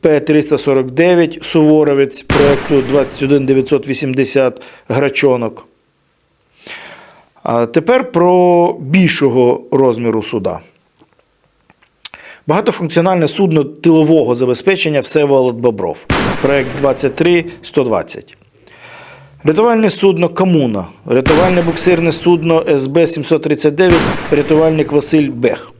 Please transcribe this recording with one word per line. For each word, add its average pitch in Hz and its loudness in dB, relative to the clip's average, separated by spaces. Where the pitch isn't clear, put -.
П 156 2
триста 151 0
сорок 131 -2
дев'ять 170 2
Суворовець 151 2
проєкту 143 0
двадцять 131 -2
один 139 0
дев'ятсот 135 0
вісімдесят 131 -2
Грачонок. 135 -2
А 117 0
тепер 233 0
про 175 2
більшого 135 0
розміру 117 0
суда. 95 -6
Багатофункціональне 175 0
судно 160 0
тилового 156 2
забезпечення 143 -2
Всеволод 135 0
Бобров. 107 -2
Проєкт 139 0
двадцять 135 -2
три 170 0
сто - -2
двадцять. - -6
Рятувальне 220 2
судно 175 0
Комуна. 143 0
Рятувальне 160 2
буксирне 170 0
судно 165 0
С 135 0
Б 156 2
сімсот 156 -2
тридцять 151 -2
дев'ять, 175 2
рятувальник 156 0
Василь 147 0
Бех. 120 -4